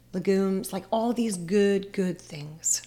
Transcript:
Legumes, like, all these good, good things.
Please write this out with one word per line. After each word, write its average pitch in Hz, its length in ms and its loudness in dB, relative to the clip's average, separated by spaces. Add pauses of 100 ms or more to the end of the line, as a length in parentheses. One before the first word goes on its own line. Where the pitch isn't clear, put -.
(140)
Legumes, 190 580 0
like, 185 180 -8
all 226 220 2
these 226 240 0
good, 196 560 2
good 185 280 -2
things. 151 680 -4